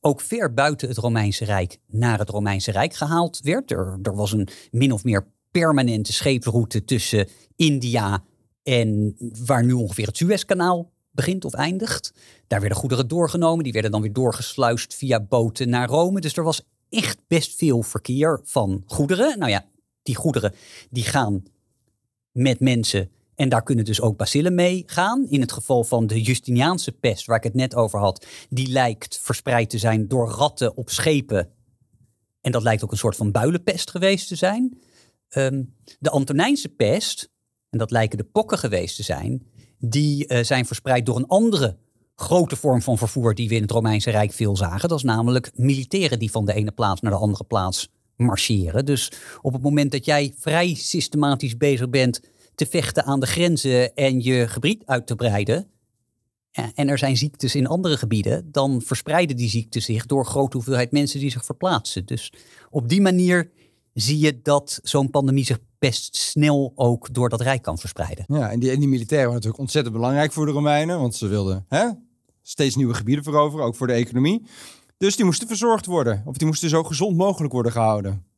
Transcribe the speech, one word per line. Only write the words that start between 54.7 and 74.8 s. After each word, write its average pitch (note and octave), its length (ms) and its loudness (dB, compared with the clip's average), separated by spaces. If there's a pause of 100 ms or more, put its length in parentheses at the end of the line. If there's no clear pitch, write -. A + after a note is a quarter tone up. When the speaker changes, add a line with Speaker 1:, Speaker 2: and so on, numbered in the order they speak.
Speaker 1:
uit B2 220 -2
te A#2 80 -4
breiden, A2 520 0 (840)
ja, A#2 240 -6
en C#3+ 140 0
er C#3+ 80 2
zijn C3+ 200 2
ziektes C#3 380 -2
in C3 120 2
andere E3 300 0
gebieden, A#2 540 0
dan C3+ 300 0
verspreiden D3+ 540 -2
die A#2+ 140 0
ziekten A2+ 320 -4
zich A2+ 240 -4
door C#3 200 0
grote C#3 320 -2
hoeveelheid B2 340 -2
mensen C#3+ 280 0
die C#3 120 -2
zich A#2+ 140 -6
verplaatsen. B2+ 600 -4
Dus - 280 -8 (360)
op A#2+ 200 -4
die F#3+ 120 4
manier F3+ 500 2 (420)
zie B2+ 260 0
je D3 220 2
dat C#3+ 420 0
zo'n C3+ 260 2
pandemie C3+ 360 2
zich A#2 140 0 (200)
best - 360 -2
snel C#3+ 600 2
ook A#2+ 380 0
door B2 160 2
dat A#2 120 -2
rijk B2+ 200 0
kan D#2+ 160 -6
verspreiden. - 500 -8
Speaker 2:
Ja, C3+ 240 0
en A#2 80 -2
die, B2+ 120 2
en C3+ 80 0
die C#3+ 80 4
militairen C3 300 0 (100)
waren A#2+ 60 0
natuurlijk A2 280 -4
ontzettend A#2+ 340 -2
belangrijk C#3 360 0
voor D#3 140 -2
de D3+ 60 0
Romeinen, D3 480 2
want B2 160 0
ze A2 120 -4
wilden, F#2+ 420 0
hè, F#3+ 180 2 (540)
steeds C#3 340 -2
nieuwe B2+ 180 2
gebieden A#2 300 -2
veroveren, D3+ 420 0
ook A#2 100 -2
voor B2+ 120 -4
de B2 60 0
economie. B2+ 480 0 (560)